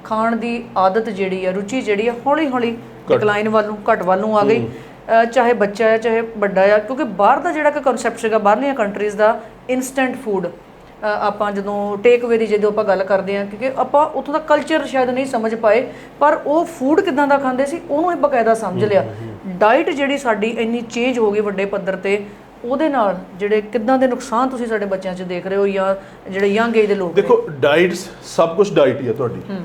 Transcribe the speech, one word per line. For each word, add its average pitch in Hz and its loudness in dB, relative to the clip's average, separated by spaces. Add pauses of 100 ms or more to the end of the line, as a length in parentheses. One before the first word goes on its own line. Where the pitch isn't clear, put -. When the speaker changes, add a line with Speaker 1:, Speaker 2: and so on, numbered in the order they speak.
Speaker 1:
ਖਾਣ 226 0
ਦੀ 233 -4 (120)
ਆਦਤ 202 2
ਜਿਹੜੀ 185 -4
ਆ, 185 0
ਰੁਚੀ 202 -4
ਜਿਹੜੀ 214 0
ਆ, 233 -2 (120)
ਹੌਲੀ 294 2
ਹੌਲੀ 240 -2
Speaker 2:
ਘੱਟ। - -6
Speaker 1:
ਡਿਕਲਾਈਨ 214 2
ਵੱਲ 214 2
ਨੂੰ, 214 -8 (140)
ਘੱਟ 196 2
ਵੱਲ 185 2
ਨੂੰ 214 2
ਆ 208 4
ਗਈ। 180 4
Speaker 2:
ਹੂੰ। 113 -4 (540)
Speaker 1:
ਅ, - 4
ਚਾਹੇ 240 2
ਬੱਚਾ 220 2
ਆ, - 2
ਚਾਹੇ 226 0
ਵੱਡਾ 202 2
ਆ, 214 4
ਕਿਉਂਕਿ 254 -2
ਬਾਹਰ 208 2
ਦਾ 330 -2
ਜਿਹੜਾ 294 0
ਇੱਕ 294 0
ਕਨਸੈਪਟ 240 -2
ਸੀਗਾ, 220 0
ਬਾਹਰਲੀਆਂ 233 2
ਕੰਟਰੀਜ਼ 202 -4
ਦਾ 214 2 (300)
ਇਨਸਟੈਂਟ 254 -2
ਫੂਡ, 185 -2
ਅ, 170 -6 (520)
ਆਪਾਂ 208 -2
ਜਦੋਂ 202 -4
ਟੇਕ 240 4
ਅਵੇ 233 2
ਦੀ 226 0
ਜਦੋਂ 208 2
ਆਪਾਂ 214 -2
ਗੱਲ 190 2
ਕਰਦੇ 196 0
ਹਾਂ, 202 -4
ਕਿਉਂਕਿ 214 -4
ਆਪਾਂ 285 2
ਉੱਥੋਂ 285 -6
ਦਾ 311 0
ਕਲਚਰ 302 0
ਸ਼ਾਇਦ 254 0
ਨਹੀਂ 262 -2
ਸਮਝ 226 -2
ਪਾਏ, 226 2 (320)
ਪਰ 302 4
ਉਹ 311 2
ਫੂਡ 294 0
ਕਿੱਦਾਂ 285 0
ਦਾ 277 4
ਖਾਂਦੇ 254 -2
ਸੀ, 330 -6 (100)
ਉਹਨੂੰ 330 0
ਇਹ - -2
ਬਕਾਇਦਾ 240 2
ਸਮਝ 185 -2
Speaker 2:
ਹੂੰ, 208 0
Speaker 1:
ਲਿਆ। 190 4
Speaker 2:
ਹੂੰ, 113 -6 (120)
ਹੂੰ। 175 -12
Speaker 1:
ਡਾਈਟ 262 4
ਜਿਹੜੀ 277 -2
ਸਾਡੀ 226 -2
ਇੰਨੀ 233 -2
ਚੇਂਜ 240 -2
ਹੋ 220 2
ਗਈ 208 0
ਵੱਡੇ 196 -2
ਪੱਧਰ 190 -4
ਤੇ, 202 -2 (400)
ਉਹਦੇ 285 0
ਨਾਲ 214 0 (220)
ਜਿਹੜੇ 208 0
ਕਿੱਦਾਂ 233 0
ਦੇ 262 4
ਨੁਕਸਾਨ 247 -2
ਤੁਸੀਂ 240 -6
ਸਾਡੇ 214 -2
ਬੱਚਿਆਂ 190 -4
'ਚ 185 -10
ਦੇਖ 175 -6
ਰਹੇ 190 -2
ਹੋ 202 2
ਜਾਂ 190 0 (360)
ਜਿਹੜੇ 196 0
ਯੰਗ 226 2
ਏਜ 214 4
ਦੇ 202 2
ਲੋਕ 175 -2
ਨੇ? 196 4
Speaker 2:
ਦੇਖੋ, - 2
ਡਾਈਟਸ, 156 2 (140)
ਸਭ 170 0
ਕੁਛ 196 2
ਡਾਈਟ 139 4
ਹੀ 127 -4
ਆ 110 0
ਤੁਹਾਡੀ। 95 -4
Speaker 1:
ਹੂੰ। 98 -8